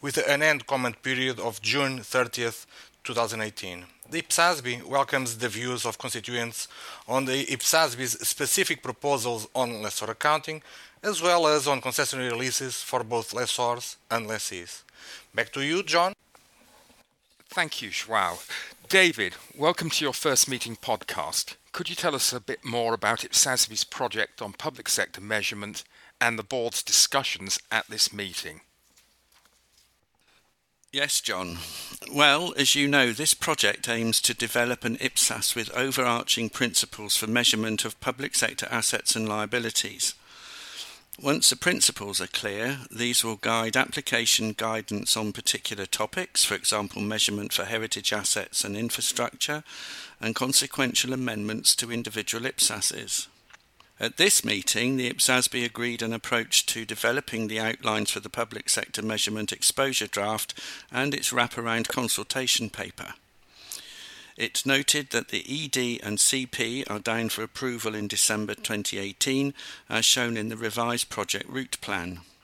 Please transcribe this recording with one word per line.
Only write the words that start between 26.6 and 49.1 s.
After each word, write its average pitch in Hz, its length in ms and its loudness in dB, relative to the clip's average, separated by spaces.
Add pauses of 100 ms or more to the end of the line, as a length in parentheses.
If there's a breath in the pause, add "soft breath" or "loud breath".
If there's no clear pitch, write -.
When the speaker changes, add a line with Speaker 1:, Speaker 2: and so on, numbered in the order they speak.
Speaker 2:
discussions - 760 2 (120)
at 110 180 0
this 110 240 2
meeting? 90 500 -8 (2250 soft breath)
Speaker 3:
Yes, 143 280 0
John. 92 380 -4 (540 loud breath)
Well, 147 440 6
as 139 180 4
you 143 140 4
know, 135 240 6
this 143 220 2
project - 540 2
aims 117 340 2
to 120 120 2
develop 120 500 0
an 117 120 0
ipsas - 580 0
with 113 220 -2
overarching 123 760 2
principles - 640 0
for 110 100 0
measurement 110 580 2
of 113 160 -8
public 131 340 -4
sector - 360 0
assets - 440 0
and 110 140 -2
liabilities. 107 840 -2 (1080 loud breath)
Once 139 300 4
the 127 60 2
principles - 640 2
are 95 80 -4
clear, 113 500 -2 (140)
these 120 320 2
will 113 100 -2
guide 113 420 0
application 117 800 2
guidance 110 600 0
on 107 160 -4
particular - 520 -4
topics, - 600 0
for - 100 2
example, 104 480 -2
measurement 104 500 0
for - 120 0
heritage 110 480 -2
assets 104 500 0
and 101 140 -2
infrastructure, 120 880 -2 (560 loud breath)